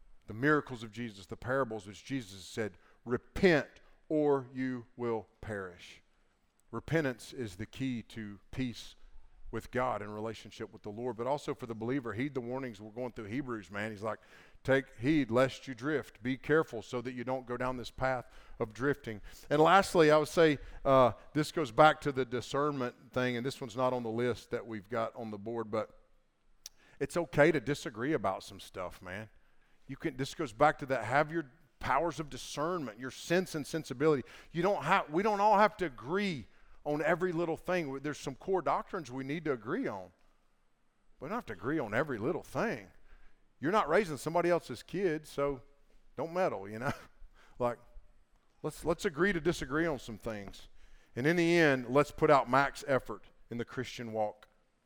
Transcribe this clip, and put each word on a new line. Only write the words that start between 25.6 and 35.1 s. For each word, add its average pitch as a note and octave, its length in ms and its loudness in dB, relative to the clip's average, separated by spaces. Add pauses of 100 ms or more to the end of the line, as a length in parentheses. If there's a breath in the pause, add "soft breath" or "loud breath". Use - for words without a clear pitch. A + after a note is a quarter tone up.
but G#2+ 260 -4 (1040 soft breath)
it's - 160 -4
okay D#3+ 340 6
to D#3+ 100 2
disagree C3 520 -4
about G2 300 0
some F#2+ 180 -16
stuff, F2+ 400 -10
man. F#2+ 300 -10 (560)
You C3+ 100 -12
can, D3 220 -6
this C3+ 160 -6
goes C#3+ 180 -6
back D3 280 4
to D#3+ 60 -8
that, B2 180 -2
have C#3+ 280 2
your D#3+ 180 -4 (300)
powers D3 400 0
of D3+ 80 -8
discernment, C#3+ 720 -6
your B2+ 140 -10
sense - 420 0
and D3 120 -4
sensibility. D3 580 0 (280 loud breath)
You E3 100 0
don't F#3 200 2
have, E3 260 2
we D#3 140 0